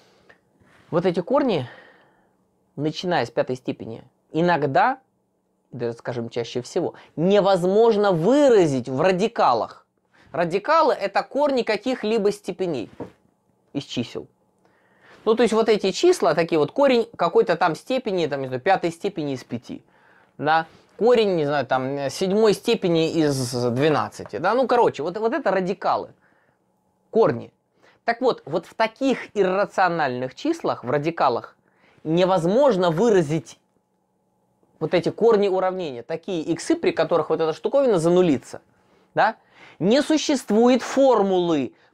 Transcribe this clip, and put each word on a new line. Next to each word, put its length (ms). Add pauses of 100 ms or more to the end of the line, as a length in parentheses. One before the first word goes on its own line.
(920)
вот 140
эти 160
корни, 460 (1120)
начиная 500
с 40
пятой 260
степени, 460 (300)
иногда, 680 (760)
даже, 200
скажем, 380
чаще 320
всего, 320 (220)
невозможно 960
выразить 760
в 120
радикалах. 840 (460)
Радикалы — 680
это 220
корни 400
каких-либо 680
степеней 560 (840)
из 100
чисел. 420 (960)
Ну, 100
то 80
есть 100
вот 160
эти 220
числа, 440
такие 240
вот, 140
корень 440
какой-то 400
там 180
степени, 520
там, 140
не 60
знаю, 140
пятой 300
степени 440
из 100
пяти, 380 (560)
да? 280 (300)
Корень, 400
не 100
знаю, 200
там, 300
э, 140
седьмой 420
степени 600
из 400
двенадцати, 840
да? 180
Ну, 120
короче, 360
вот, 160
вот 140
это 180
радикалы, 600 (1000)
корни. 420 (520)
Так 160
вот, 260
вот 200
в 80
таких 600
иррациональных 1000
числах, 500
в 60
радикалах, 640 (460)
невозможно 880
выразить 680 (1200)
вот 160
эти 160
корни 380
уравнения, 540
такие 400
иксы, 340
при 160
которых 360
вот 120
эта 120
штуковина 460
занулится, 640 (520)
да? 220 (420)
Не 240
существует 800
формулы, 880 (220)